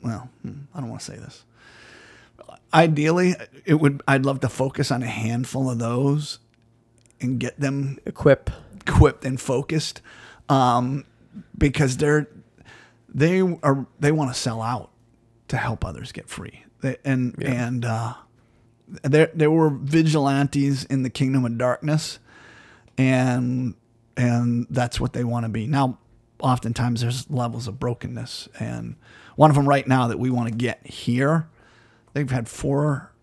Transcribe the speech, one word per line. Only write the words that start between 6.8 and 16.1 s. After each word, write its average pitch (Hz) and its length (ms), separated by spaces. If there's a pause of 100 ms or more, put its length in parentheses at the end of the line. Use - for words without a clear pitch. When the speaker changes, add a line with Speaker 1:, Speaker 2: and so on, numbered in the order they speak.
Speaker 1:
and 127 180
get 123 200
them 139 460
Speaker 2:
Equip. - 440 (320)
Speaker 1:
equipped - 440
and 131 140
focused, 131 640 (480)
um, 127 560 (520)
because 131 400
they're, 147 300 (800)
they 175 340
are, 147 440 (140)
they 143 120
wanna 147 220
sell 113 280
out 117 280 (600)
to - 80
help - 280
others 95 260